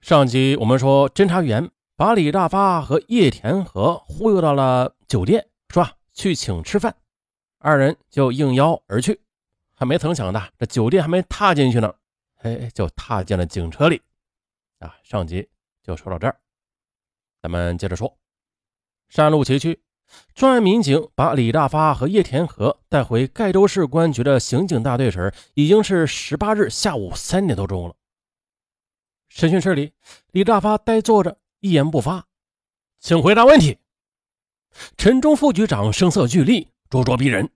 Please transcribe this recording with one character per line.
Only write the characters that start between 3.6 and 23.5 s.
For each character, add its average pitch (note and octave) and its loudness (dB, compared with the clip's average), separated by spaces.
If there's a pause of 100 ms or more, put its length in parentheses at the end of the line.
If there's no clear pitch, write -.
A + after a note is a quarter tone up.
和 C#3 -2 (100)
忽 G#3 -2
悠 G3 2
到 D#3 0
了 C3 0 (100)
酒 F2+ -2
店， A3 0 (220)
说 F3 0
啊， - -4 (220)
去 F#3 -4
请 F2 -6
吃 G#3 -4
饭， A3 -4 (640)
二 D3 0
人 C#3 2 (160)
就 C3+ 0
应 C3+ 0
邀 D3 0
而 G#2+ -2
去。 G#3 -4 (560)
还 - -6
没 C#3 0
曾 D#3+ -2
想 G2 -6
的， G#2 -4 (160)
这 A#2 -4
酒 A2+ -2
店 F3 2
还 D#3 -4
没 F3+ 0
踏 G3 -2
进 C#3 2
去 A#2 0
呢， G#2+ -4 (440)
哎， A#2 -10
就 F#2+ -4
踏 G#2 -8
进 F#2+ -4
了 F2 -2
警 E2+ -8
车 D3 0
里。 D#3+ -2 (800)
啊， D#2+ -20
上 F#2 -6
集 F#2 -10 (380)
就 F2+ -10
说 E2+ -12
到 F2+ -8
这 F2 -8
儿， - -6 (1040)
咱 E2+ -10
们 F2 -4
接 F#2+ -8
着 F2+ -6
说。 G2+ -10 (920)
山 D3+ 2
路 D3+ 2
崎 C3+ 0
岖， E3 -4 (560)
专 C4 2
案 A#3 2
民 G3+ 4
警 D3 0 (100)
把 C3+ 0
李 A#2 0
大 D#3 0
发 D#3 0
和 C3 -4
叶 G3 0
田 D#3 -4
和 - -4
带 C#3 0
回 A#2 -2
盖 G3+ -4